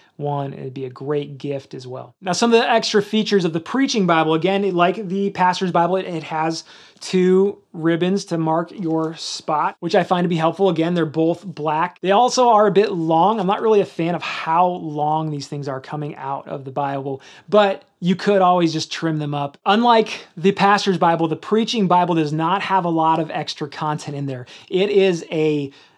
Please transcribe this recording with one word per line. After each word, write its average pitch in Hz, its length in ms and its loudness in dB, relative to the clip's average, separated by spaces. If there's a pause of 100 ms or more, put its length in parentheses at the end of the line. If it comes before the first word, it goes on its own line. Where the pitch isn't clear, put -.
(160)
one. 143 380 -6
It'd 135 200 -12
be 135 120 -10
a 131 40 -10
great 143 480 -6
gift 139 360 -8
as 127 120 -14
well. 127 360 -14
Now, 190 100 -4
some 233 220 2
of 226 60 6
the 247 100 2
extra 220 320 2
features 208 420 0
of 170 100 0
the 165 60 -4
preaching 254 460 0
Bible, 160 280 2
again, 190 400 0
like 185 340 0
the 196 240 -2
pastor's 190 400 0
Bible, 175 260 2
it, 185 80 -6
it 165 180 -8
has 160 400 -6 (360)
two 185 580 2 (160)
ribbons 175 520 0
to 170 120 -4
mark 160 340 -2
your 160 440 -4
spot, 160 640 -6
which 170 160 -2
I 190 80 4
find 180 200 0
to 180 60 0
be 175 60 0
helpful. 165 340 2
Again, 165 240 0
they're 170 120 0
both 160 380 -2
black. 156 580 -4
They 175 100 0
also 240 380 4
are 214 180 6
a 202 40 4
bit 208 200 2
long. 170 480 2
I'm 180 80 -2
not 202 140 0
really 220 200 4
a 175 40 -2
fan 170 280 -4
of 156 80 -6
how 170 460 0
long 156 640 -4
these 143 160 -8
things 143 200 -10
are 135 140 -6
coming 147 340 -10
out 139 320 -8
of 147 160 -10
the 135 80 -12
Bible, 139 500 -4 (280)
but 202 340 2 (160)
you 180 160 2
could 196 260 2
always 180 300 4
just 156 200 -6
trim 160 260 -4
them 147 160 -4
up. 143 320 -6
Unlike 226 640 2 (100)
the 175 140 2
pastor's 196 480 2
Bible, 165 280 2
the 156 80 -4
preaching 220 520 0
Bible 175 280 2
does 151 180 0
not 170 280 0
have 190 240 0
a 175 40 -2
lot 160 300 2
of 160 120 -4
extra 156 360 -8
content 151 480 -6
in 143 120 -6
there. 127 180 -8 (240)
It 190 220 0
is 190 400 2
a 151 400 0 (260)